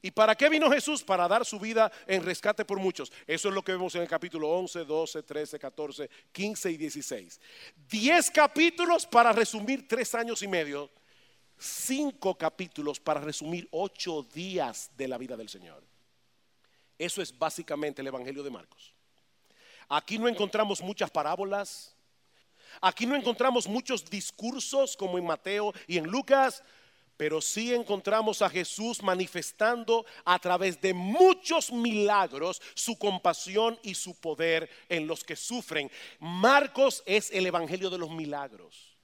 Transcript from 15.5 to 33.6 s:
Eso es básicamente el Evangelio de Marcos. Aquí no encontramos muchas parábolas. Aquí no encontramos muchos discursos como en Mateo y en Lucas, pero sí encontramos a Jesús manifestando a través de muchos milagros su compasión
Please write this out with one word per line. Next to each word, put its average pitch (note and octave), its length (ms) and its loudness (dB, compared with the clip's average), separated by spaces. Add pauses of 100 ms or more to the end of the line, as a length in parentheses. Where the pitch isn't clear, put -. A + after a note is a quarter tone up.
Eso F3+ 240 -4
es - 160 -10
básicamente D3+ 640 -4
el C3+ 60 -8
Evangelio C3+ 340 -8
de C#3+ 80 -10
Marcos. - 460 -18 (960)
Aquí F3 240 -2
no A#3 120 0
encontramos G#3 520 -2
muchas F#3 300 -6
parábolas. F#3+ 840 -4 (880)
Aquí F#3 260 2
no B3+ 80 2
encontramos B3 540 2
muchos A#3 420 -4
discursos B3+ 880 -2
como F#3 220 -4
en F3 80 -2
Mateo G3 480 -2 (120)
y F3 120 -2
en D#3 100 -2
Lucas, C4 560 2 (540)
pero D3+ 240 -2
sí A#3 320 -2
encontramos G#3+ 680 0
a F#3+ 80 4
Jesús G3 540 -4
manifestando A3 1000 0 (180)
a F3+ 160 4
través F3+ 400 0
de F#3+ 140 0
muchos D#4+ 800 4
milagros G3+ 880 2 (120)
su - 240 -4
compasión G3+ 840 0